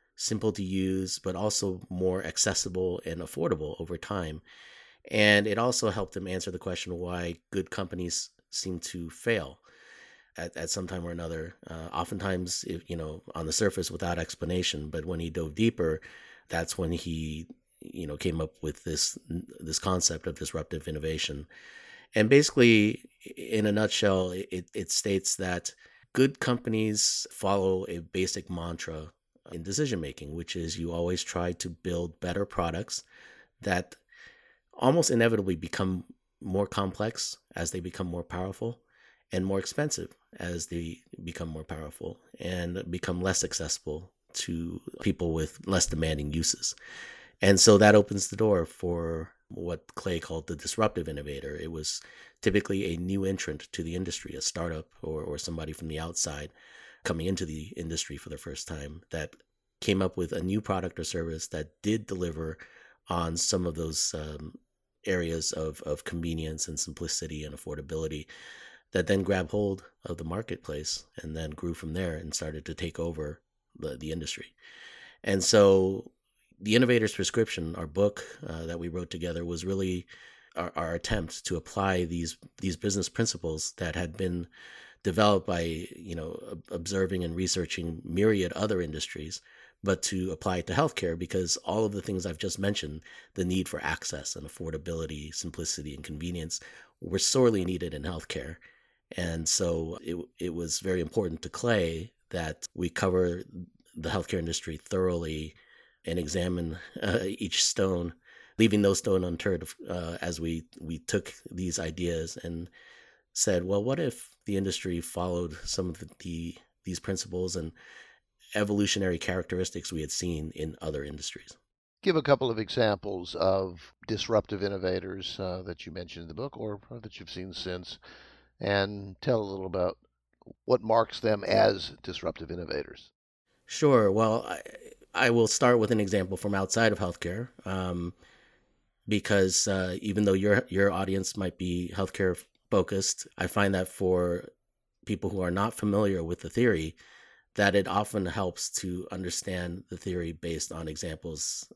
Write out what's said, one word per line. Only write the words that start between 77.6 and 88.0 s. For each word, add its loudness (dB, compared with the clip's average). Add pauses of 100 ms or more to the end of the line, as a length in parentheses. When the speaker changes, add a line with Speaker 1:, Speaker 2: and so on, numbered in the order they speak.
Speaker 1:
our -6
book, 2 (200)
uh, -8
that -6
we -4
wrote -6
together, -4
was -4
really 0 (480)
our, -4
our -2
attempt -2
to -2
apply 0
these, -4 (220)
these 0
business 0
principles -2
that -4
had -4
been -2 (560)
developed 6
by, 2
you -4
know, -8 (140)
ob-, -12
observing 0
and -2
researching -2